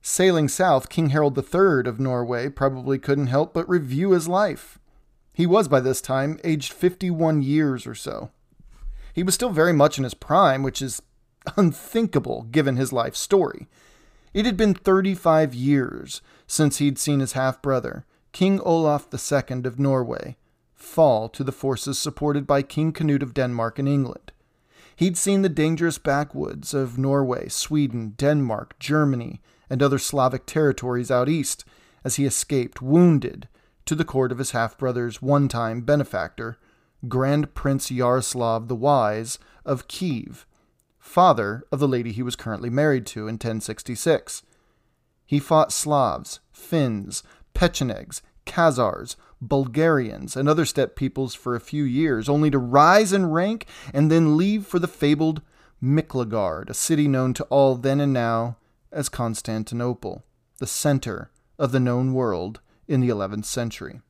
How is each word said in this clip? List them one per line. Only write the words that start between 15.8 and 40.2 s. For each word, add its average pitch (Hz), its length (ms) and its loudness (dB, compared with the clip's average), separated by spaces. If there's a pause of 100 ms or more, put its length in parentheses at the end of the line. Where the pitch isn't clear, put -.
since - 320 0
he'd 143 200 0
seen 143 200 0
his 135 140 -2
half-brother, 131 720 -4 (260)
King 196 280 2
Olaf 160 500 0
the 131 80 -10
Second 127 480 -4
of 120 120 -6
Norway, 131 580 -2 (360)
fall 117 580 2
to - 120 -10
the 131 100 -4
forces 131 460 -4
supported 147 480 -2
by 139 160 4
King 151 300 -2
Canute 143 320 0
of 120 100 -12
Denmark 120 460 -2
and 139 80 0
England. 139 420 -2 (640)
He'd 175 240 0
seen 196 240 2
the 196 60 2
dangerous 160 500 0
backwoods 143 760 -6
of 131 240 -4
Norway, 135 520 0
Sweden, 120 680 -2
Denmark, 139 600 0
Germany, 139 640 0 (260)
and 135 140 0
other 139 160 2
Slavic 131 480 -2
territories 127 640 -2
out 127 180 2
east 151 360 -2 (400)
as 131 120 -4
he 139 80 2
escaped - 560 -2
wounded 147 680 4 (360)
to - 100 -2
the 156 100 -2
court 131 280 0
of 120 60 -8
his 131 140 -6
half-brother's 120 680 -4
one-time 127 600 0
benefactor, 113 760 -2 (480)
Grand 139 480 0
Prince 135 360 -2
Yaroslav 123 800 0
the 123 80 -4
Wise 117 600 0 (260)
of 131 220 -4
Kiev, - 600 -6 (520)